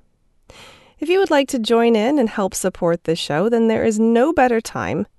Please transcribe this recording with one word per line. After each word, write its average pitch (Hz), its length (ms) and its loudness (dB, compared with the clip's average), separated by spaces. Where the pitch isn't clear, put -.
If 302 120 -4
you 370 80 2
would 392 120 0
like 285 180 2
to 269 100 -4
join 233 360 2
in 233 240 0
and 226 120 0
help 190 240 -4
support 175 500 -4
this 160 140 -2
show, 170 320 -2
then 226 180 2
there 220 160 0
is 220 160 0
no 233 320 2
better 254 280 2
time 131 460 -6